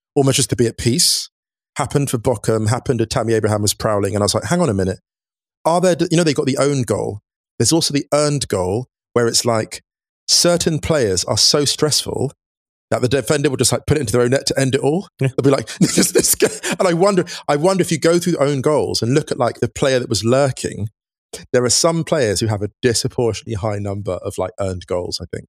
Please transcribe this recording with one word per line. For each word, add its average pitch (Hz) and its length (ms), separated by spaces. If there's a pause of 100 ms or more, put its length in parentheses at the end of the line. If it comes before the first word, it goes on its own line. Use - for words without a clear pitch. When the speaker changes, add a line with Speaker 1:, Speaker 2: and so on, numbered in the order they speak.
(160)
Speaker 1:
almost 135 220
just 127 140
to - 40
be 120 120
at - 100
peace. - 520 (480)
Happened 143 320
for 127 100
Bochum, 113 500
happened 120 300
to 113 60
Tammy 113 280
Abraham 107 300
was 104 100
prowling, 101 420
and 101 80
I - 20
was 98 100
like, 107 100
"Hang 175 160
on 151 80
a 107 40
minute. 95 260 (640)
Are 170 160
there 175 140
d-," 165 160
you 160 60
know, 175 60
they 151 120
got 151 100
the 131 140
own 135 240
goal. 104 360 (400)
There's 120 140
also 156 200
the 139 200
earned 147 340
goal, 98 400 (260)
where 117 140
it's 117 160
like 110 380 (480)
certain 170 500
players 113 460
are 113 120
so 147 280
stressful - 680 (600)
that 113 100
the 123 60
defender 143 420
will 131 80
just, 117 140
like, 120 160
put 147 100
it 151 40
into 120 120
their 123 80
own 123 80
net 131 160
to - 140
end 135 160
it 131 60
all. 151 260 (120)
Speaker 2:
Yeah. 135 100
Speaker 1:
They'll 127 140
be 139 60
like, 135 180
<laughs> - 120
"This, - 320
this - 240
guy." - 120 (320)
And 190 80
I 175 60
wonder, 180 320 (220)
I 147 80
wonder 180 260
if 175 100
you 160 80
go 170 200
through 170 180
own 139 240
goals 135 400
and 120 140
look 147 160
at, - 80
like, 117 220
the 120 60
player 131 320
that 120 100
was 104 140
lurking, 127 640 (640)
there 123 100
are 123 80
some 165 320
players 117 360
who 113 80
have 104 140
a 104 80 (140)
disproportionately 117 720
high 104 240
number 101 340
of, 95 240
like, 92 220
earned 92 260
goals, - 340
I - 60 (100)
think, - 140